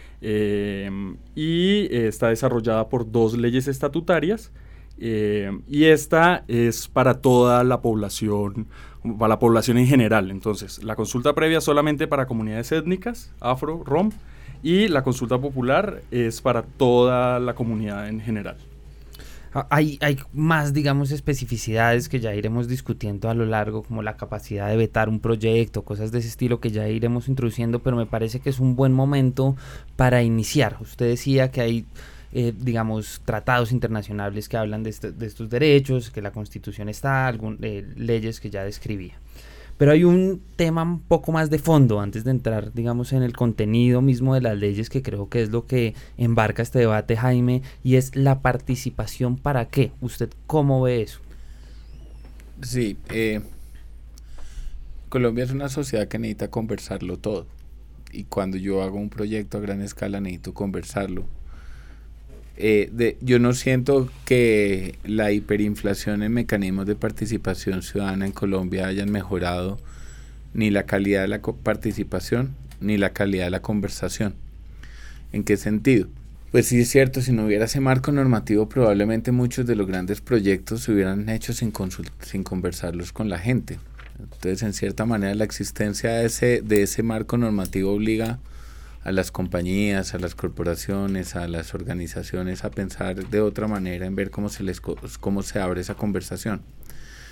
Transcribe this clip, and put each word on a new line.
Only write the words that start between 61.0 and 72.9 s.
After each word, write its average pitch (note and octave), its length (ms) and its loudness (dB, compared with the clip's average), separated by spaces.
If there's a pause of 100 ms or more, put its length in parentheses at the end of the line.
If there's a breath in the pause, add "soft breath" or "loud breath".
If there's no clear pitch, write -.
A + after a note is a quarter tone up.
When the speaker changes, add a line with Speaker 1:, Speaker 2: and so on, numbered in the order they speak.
Speaker 3:
Eh, G#2 320 4
de, A#2 280 0
yo B2 180 4
no B2 140 6
siento C3 560 2 (160)
que G#2 800 4
la G#2+ 260 2
hiperinflación G#2 920 0
en G#2+ 80 0
mecanismos G2+ 540 0
de G#2 100 -2
participación G#2 840 -4
ciudadana G2 440 -2
en G2 60 -4
Colombia F#2+ 560 -2
hayan G2 240 -2
mejorado F#2 640 -2 (760 loud breath)
ni G#2+ 160 2
la G2+ 120 2
calidad G2 400 2
de F#2+ 60 0
la G#2 120 -4
co-, - 140 -4
participación G#2+ 1040 -2 (240)
ni G#2 160 0